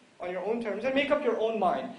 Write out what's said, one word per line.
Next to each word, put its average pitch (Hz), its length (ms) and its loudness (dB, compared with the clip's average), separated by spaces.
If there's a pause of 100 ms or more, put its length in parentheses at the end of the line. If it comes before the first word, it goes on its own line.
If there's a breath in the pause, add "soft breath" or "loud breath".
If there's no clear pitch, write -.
(180)
on 180 140 -6
your 185 120 -6
own 233 160 0
terms, 214 240 -4
and 262 120 0
make 285 160 2
up 285 120 2
your 220 140 2
own 220 220 0
mind. 139 380 0